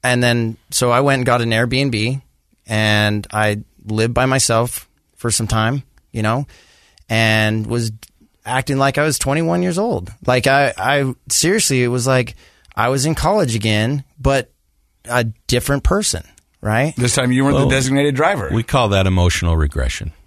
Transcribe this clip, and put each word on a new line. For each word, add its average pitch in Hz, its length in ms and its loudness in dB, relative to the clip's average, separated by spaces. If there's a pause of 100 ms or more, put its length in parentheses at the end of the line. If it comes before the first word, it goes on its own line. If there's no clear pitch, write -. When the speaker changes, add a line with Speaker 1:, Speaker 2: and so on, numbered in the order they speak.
Speaker 1:
and 123 200 0
then, 117 340 0 (140)
so 123 200 0
I 123 100 4
went 139 180 2
and 123 80 0
got 120 160 2
an 117 80 0
Airbnb 123 720 0 (440)
and 107 640 0
I 107 320 -2 (220)
lived 110 300 -2
by 123 120 2
myself 123 640 0 (280)
for 117 140 -6
some 110 160 -2
time, 113 360 -2 (280)
you 113 120 -6
know, 117 240 -2 (640)
and 110 580 2
was 113 260 -4 (540)
acting 131 320 -2
like 135 200 2
I 147 60 0
was 156 140 -2
twenty-one 165 440 -2
years 180 160 -2
old. 190 320 -4 (160)
Like, 127 200 2
I, 139 320 4
I, 135 360 0 (140)
seriously, 160 540 0
it 120 60 0
was 123 180 -2
like 127 280 0 (400)
I 117 140 0
was 131 180 0
in 160 80 0
college 160 400 0
again, 110 500 0 (140)
but 139 320 0 (540)
a 120 200 0 (220)
different 139 380 -2
person, 190 400 0 (360)
right? 117 360 0
Speaker 2:
This 120 180 0
time 127 180 0
you 131 120 2
weren't 143 120 2
Speaker 3:
Well, 139 120 2
Speaker 2:
the 131 60 2
designated 135 400 2
driver. 151 380 0
Speaker 3:
we 113 100 0
call 123 280 0
that 95 160 2
emotional 87 500 2
regression. 71 560 -2 (140)